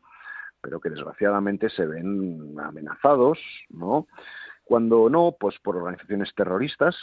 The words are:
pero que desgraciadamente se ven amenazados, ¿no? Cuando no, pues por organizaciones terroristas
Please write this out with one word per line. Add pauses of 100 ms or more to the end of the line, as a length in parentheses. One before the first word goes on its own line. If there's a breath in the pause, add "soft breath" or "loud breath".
(640 loud breath)
pero
que
desgraciadamente
se
ven
amenazados, (300)
¿no? (580 loud breath)
Cuando
no,
pues
por
organizaciones
terroristas